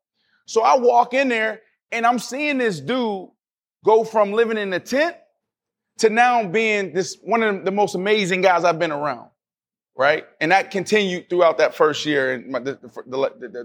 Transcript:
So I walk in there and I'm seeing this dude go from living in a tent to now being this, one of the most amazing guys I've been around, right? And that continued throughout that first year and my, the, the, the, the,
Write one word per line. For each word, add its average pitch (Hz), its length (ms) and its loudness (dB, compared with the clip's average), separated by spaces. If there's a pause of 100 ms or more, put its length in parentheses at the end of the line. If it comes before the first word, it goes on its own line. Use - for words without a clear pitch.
(460)
So - 160 -2
I 277 140 6
walk 240 380 4
in 269 140 2
there 220 340 -2 (300)
and 226 120 -4
I'm 247 140 2
seeing 285 400 -4
this 214 220 -2
dude 220 480 -4 (560)
go 220 180 4
from 208 300 0
living 226 260 0
in 196 140 -4
a 175 80 -4
tent 320 340 -2 (840)
to 220 120 4
now 240 360 2
being 202 460 -2
this, 180 300 -4
one 226 200 0
of 202 220 -2
the 190 80 0
most 202 220 0
amazing 190 460 0
guys 180 240 4
I've 170 140 2
been 160 140 -2
around, 143 380 -8 (680)
right? 143 280 2 (160)
And 156 120 2
that 190 180 2
continued 190 580 -2
throughout 170 300 2
that 151 160 2
first 151 320 0
year 135 280 0
and 120 160 -12
my, 131 100 -4
the, 131 140 -8
the, - 320 -18
the, 123 420 -6
the, 120 160 -14